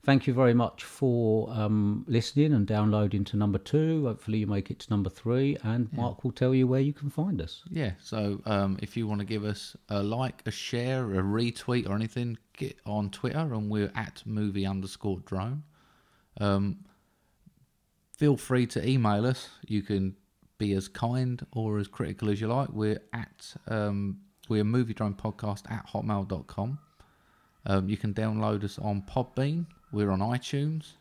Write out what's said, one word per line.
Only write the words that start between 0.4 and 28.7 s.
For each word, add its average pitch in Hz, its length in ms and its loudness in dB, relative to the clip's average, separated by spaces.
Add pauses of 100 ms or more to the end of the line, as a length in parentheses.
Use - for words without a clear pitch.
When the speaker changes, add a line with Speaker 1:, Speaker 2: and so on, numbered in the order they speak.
Speaker 1:
much 120 300 2
for, 117 680 2
um, 107 560 2
listening 143 460 4
and 104 140 4
downloading 104 580 2
to - 120 -4
number 104 200 2
two. 156 480 2
Hopefully 110 340 -2
you 104 80 0
make 101 220 -2
it 113 100 -8
to - 100 -16
number 101 200 2
three, 135 540 0
and 113 280 0
Speaker 2:
Yeah. 131 100 -4
Speaker 1:
Mark - 220 -4
will 123 100 -2
tell 127 200 2
you 131 140 6
where 131 140 2
you 143 120 0
can 143 160 -6
find 175 320 -2
us. - 280 -10
Speaker 2:
Yeah, 123 320 -2
so, 104 440 -4
um, 98 360 2
if - 160 -8
you 113 100 -2
wanna 104 180 -2
give 107 200 -4
us - 320 -8 (120)
a 101 140 0
like, 120 420 -4
a - 60 -4
share, 127 640 -2
a 95 100 4
retweet 117 680 0
or 98 60 0
anything, 117 420 -2 (160)
get - 320 -8
on 104 260 -2
Twitter, 143 420 -4
and 107 160 -4
we're 104 260 0
at - 300 -8
movie 104 400 -2
underscore 95 560 -4
drone. 120 420 -6 (760)
Um, 98 400 2 (1400)
feel 147 200 4
free 127 300 2
to - 200 -2
email 113 380 4
us. 127 240 -2 (180)
You 104 140 0
can 98 340 -2 (420)
be 101 160 0
as 95 140 -2
kind 123 640 -2
or 110 280 -2
as 101 80 -2
critical 98 420 -4
as 101 120 0
you 110 60 -2
like. 127 220 0
We're 107 320 -2 (120)
at, - 420 -14 (120)
um, 101 520 -2 (300)
we're 107 160 4
moviedronepodcast 107 1040 -2
at 113 160 -8
hotmail 101 400 -2
dot 92 200 -6
com. 123 320 -4 (840)
Um, 98 240 2
you 104 80 2
can 104 160 -2
download 107 500 0
us 101 140 -6